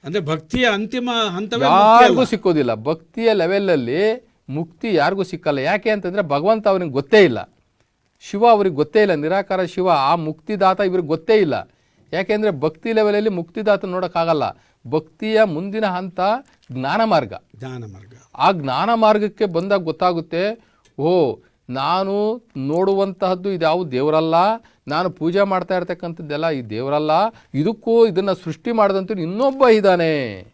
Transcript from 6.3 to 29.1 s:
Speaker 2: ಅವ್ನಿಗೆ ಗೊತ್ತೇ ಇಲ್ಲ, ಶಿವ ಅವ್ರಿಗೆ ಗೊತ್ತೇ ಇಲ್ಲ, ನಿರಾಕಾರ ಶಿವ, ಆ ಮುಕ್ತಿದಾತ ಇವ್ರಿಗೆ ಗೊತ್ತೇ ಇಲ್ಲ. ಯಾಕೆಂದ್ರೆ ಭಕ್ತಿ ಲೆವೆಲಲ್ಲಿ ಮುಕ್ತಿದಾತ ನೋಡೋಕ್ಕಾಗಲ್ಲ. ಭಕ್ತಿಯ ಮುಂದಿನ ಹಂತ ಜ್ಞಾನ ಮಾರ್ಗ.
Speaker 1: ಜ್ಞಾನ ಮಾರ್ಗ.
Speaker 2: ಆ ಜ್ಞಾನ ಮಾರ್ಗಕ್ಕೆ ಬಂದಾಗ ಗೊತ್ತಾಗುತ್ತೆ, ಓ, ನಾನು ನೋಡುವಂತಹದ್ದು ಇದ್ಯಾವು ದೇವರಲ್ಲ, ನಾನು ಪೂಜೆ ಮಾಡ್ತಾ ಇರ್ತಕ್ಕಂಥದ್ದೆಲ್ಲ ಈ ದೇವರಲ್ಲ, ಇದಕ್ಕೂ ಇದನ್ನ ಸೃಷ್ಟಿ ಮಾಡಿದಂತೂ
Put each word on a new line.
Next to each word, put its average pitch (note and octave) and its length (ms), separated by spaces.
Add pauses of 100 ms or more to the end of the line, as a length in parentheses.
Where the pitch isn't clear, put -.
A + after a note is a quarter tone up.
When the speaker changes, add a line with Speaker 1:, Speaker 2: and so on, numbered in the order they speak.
Speaker 2:
ಅವ್ನಿಗೆ F3+ 240
ಗೊತ್ತೇ D#3+ 320
ಇಲ್ಲ, A2+ 280 (680)
ಶಿವ G#3 260
ಅವ್ರಿಗೆ G3+ 300
ಗೊತ್ತೇ D3+ 260
ಇಲ್ಲ, G3+ 120
ನಿರಾಕಾರ F#3 500
ಶಿವ, F3+ 240
ಆ D3 260
ಮುಕ್ತಿದಾತ F#3 640
ಇವ್ರಿಗೆ F3+ 280
ಗೊತ್ತೇ E3 280
ಇಲ್ಲ. C#3 340 (420)
ಯಾಕೆಂದ್ರೆ G#3 380
ಭಕ್ತಿ D#3 420
ಲೆವೆಲಲ್ಲಿ G#3+ 380
ಮುಕ್ತಿದಾತ G3 540
ನೋಡೋಕ್ಕಾಗಲ್ಲ. E3+ 720 (340)
ಭಕ್ತಿಯ G#3+ 520
ಮುಂದಿನ G3 440
ಹಂತ F3+ 340 (520)
ಜ್ಞಾನ C#3+ 320
ಮಾರ್ಗ. C#3+ 280 (240)
Speaker 1:
ಜ್ಞಾನ B2 280
ಮಾರ್ಗ. G2+ 300 (220)
Speaker 2:
ಆ D#3+ 160
ಜ್ಞಾನ D3+ 420
ಮಾರ್ಗಕ್ಕೆ G#3+ 500
ಬಂದಾಗ F#3+ 340
ಗೊತ್ತಾಗುತ್ತೆ, F3 840 (340)
ಓ, D3+ 380 (340)
ನಾನು G3 760 (120)
ನೋಡುವಂತಹದ್ದು F#3 960
ಇದ್ಯಾವು E3 400
ದೇವರಲ್ಲ, D#3 420 (540)
ನಾನು E3 220
ಪೂಜೆ F3 320
ಮಾಡ್ತಾ F#3 340
ಇರ್ತಕ್ಕಂಥದ್ದೆಲ್ಲ E3+ 760
ಈ C3+ 120
ದೇವರಲ್ಲ, C3+ 480 (440)
ಇದಕ್ಕೂ A3+ 520
ಇದನ್ನ F#3+ 260
ಸೃಷ್ಟಿ - 400
ಮಾಡಿದಂತೂ G3 420